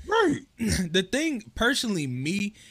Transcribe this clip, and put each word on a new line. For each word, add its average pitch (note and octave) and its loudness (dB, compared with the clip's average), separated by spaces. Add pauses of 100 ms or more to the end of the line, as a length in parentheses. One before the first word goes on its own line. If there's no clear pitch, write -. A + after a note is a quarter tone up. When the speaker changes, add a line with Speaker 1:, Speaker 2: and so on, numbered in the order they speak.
Speaker 1:
Right. G4+ 2
Speaker 2:
<clears throat> - -20
the F#3 0
thing, C#4+ 0 (140)
personally, A3 0
me, E3 -4 (180)